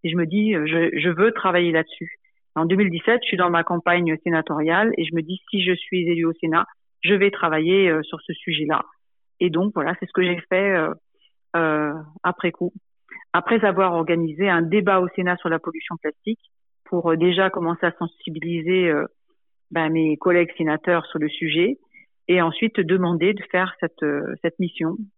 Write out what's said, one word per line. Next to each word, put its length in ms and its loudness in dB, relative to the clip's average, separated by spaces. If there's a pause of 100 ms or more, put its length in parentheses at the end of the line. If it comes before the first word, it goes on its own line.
Et 60 -2
je 60 -2
me 80 2
dis, 300 0
euh, 140 0
je, 280 0
je 120 -2
veux 240 2
travailler 400 0
là-dessus. 480 -4 (340)
En 120 0
deux 100 2
mille 140 2
dix-sept, 340 0
je 40 -4
suis 80 -2
dans 140 2
ma 140 2
campagne 580 0
sénatoriale 760 0
et 60 -2
je 120 -6
me 60 -2
dis, 180 -8 (100)
si 140 0
je 100 2
suis 340 -2
élue 180 2
au 80 0
Sénat, 320 0 (340)
je 140 2
vais 180 4
travailler, 560 2
euh, 160 0
sur 160 -12
ce 140 -12
sujet-là. 480 -4 (580)
Et 100 2
donc, 240 0
voilà, 240 -2
c'est 80 -8
ce 60 -18
que 100 0
j'ai 160 0 (100)
fait, 280 2
euh, 180 -2 (600)
euh, 380 0 (280)
après 300 -2
coup. 200 -4 (600)
Après 320 2
avoir 300 2
organisé 540 0
un 140 2
débat 380 4
au 160 0
Sénat 220 0
sur 100 -6
la 100 0
pollution 420 -10
plastique, 400 -6 (440)
pour, 260 -2
euh, 60 4
déjà 340 4
commencer 340 -4
à 140 2
sensibiliser, 880 -2
euh, 180 0 (680)
ben, 180 0
mes 280 2
collègues 380 2
sénateurs 500 -2
sur 120 -8
le 100 -2
sujet, 500 -2 (500)
et 120 4
ensuite 380 0
demander 560 2
de 160 -8
faire 300 -2
cette, 240 -6
euh, 380 -4
cette 180 -4
mission 360 -4 (220)